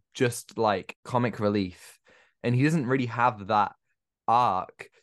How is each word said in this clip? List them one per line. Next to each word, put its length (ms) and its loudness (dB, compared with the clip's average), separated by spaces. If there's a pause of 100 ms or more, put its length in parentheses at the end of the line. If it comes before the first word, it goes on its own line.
(140)
just, 440 -2
like, 460 -2
comic 360 -2
relief. 600 -2 (420)
And 140 0
he 80 2
doesn't 240 2
really 200 0
have 400 -2
that 280 0 (520)
arc. 600 0 (140)